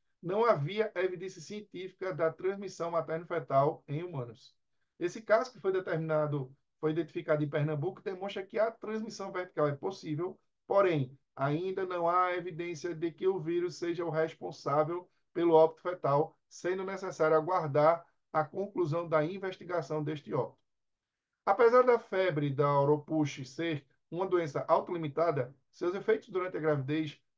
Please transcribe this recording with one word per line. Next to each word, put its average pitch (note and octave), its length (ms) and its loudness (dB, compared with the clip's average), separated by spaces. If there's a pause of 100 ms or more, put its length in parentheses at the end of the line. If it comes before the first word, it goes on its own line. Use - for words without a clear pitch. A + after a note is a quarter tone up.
(220)
não G3 220 0
havia G#3 500 0
evidência F3+ 460 -4
científica F#3 720 -10
da D#3+ 200 0
transmissão F#3 580 -6
materno-fetal D#3+ 960 0
em D3+ 160 -6
humanos. C3 540 -12 (420)
Esse F3 220 -6
caso A3 320 2
que F3+ 80 -20
foi G3 100 0
determinado, D#3+ 800 -2 (280)
foi D#3 100 0
identificado D#3 540 -2
em C#3+ 40 -2
Pernambuco, D3+ 540 -2
demonstra G3 400 -8
que - 160 -6
a A3 120 2
transmissão G#3+ 600 -8
vertical F3+ 380 -2
é C3+ 80 -4
possível, F3+ 640 -6 (260)
porém, F3+ 500 2 (200)
ainda F3 500 -2
não F3 220 -2
há F3+ 260 2
evidência F3 600 -6
de D#3+ 180 -4
que F#3 160 -2
o F#3+ 100 0
vírus E3+ 380 -2
seja E3+ 280 -4
o E3 60 -2
responsável D#3 960 -2 (240)
pelo E3+ 200 4
óbito D#3+ 300 6
fetal, D3+ 540 0 (120)
sendo F#3+ 340 -4
necessário F#3 540 0
aguardar D#3 680 2 (280)
a D#3 100 2
conclusão E3+ 640 -4
da D#3 180 2
investigação F3 800 -6
deste D3+ 320 -6
óbito. B2+ 240 -4 (880)
Apesar A#3 380 6
da A#3+ 160 6
febre E3+ 520 0
da C#3+ 300 2
Oropouche D3 640 2
ser D#3+ 420 -6 (240)
uma F3+ 160 -2
doença E3 400 0
autolimitada, D#3+ 880 0 (160)
seus F3 240 -4
efeitos G#3+ 360 0
durante F3+ 260 -4
a E3 40 -4
gravidez D3+ 600 -2 (180)